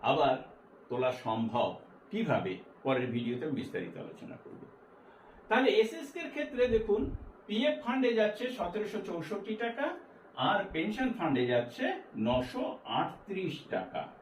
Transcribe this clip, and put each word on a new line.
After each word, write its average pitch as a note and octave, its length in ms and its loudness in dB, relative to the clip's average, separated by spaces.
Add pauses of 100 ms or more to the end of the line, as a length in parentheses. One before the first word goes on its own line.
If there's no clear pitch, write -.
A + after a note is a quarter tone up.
(100)
আবার C#3+ 260 4 (520)
তোলা B2+ 240 2 (120)
সম্ভব A2+ 440 2 (420)
কিভাবে, G#2+ 420 2 (320)
পরের B2+ 300 2
ভিডিওতে A#2+ 320 -2
আমি C#3+ 140 -2
বিস্তারিত F2+ 340 -6 (100)
আলোচনা - 400 -14
করব। - 180 -16 (880)
তাহলে B3+ 200 6 (140)
এসএসকে D#4 420 -2
এর - 100 -8
ক্ষেত্রে C#4+ 280 0 (120)
দেখুন, G#3+ 260 4 (460)
পিএফ A3+ 380 2
ফান্ডে B3 260 4 (100)
যাচ্ছে G#3+ 240 2 (140)
সতেরোশো G3+ 500 -4
চৌষট্টি E3+ 460 -4 (100)
টাকা, A#3+ 220 -2 (600)
আর G3 100 4 (160)
পেনশন G#3+ 420 0
ফান্ডে C3+ 360 2
যাচ্ছে A#2+ 320 0 (420)
নশো B2+ 380 0 (360)
আটত্রিশ F#3 540 -4 (200)
টাকা। - 280 -4 (200)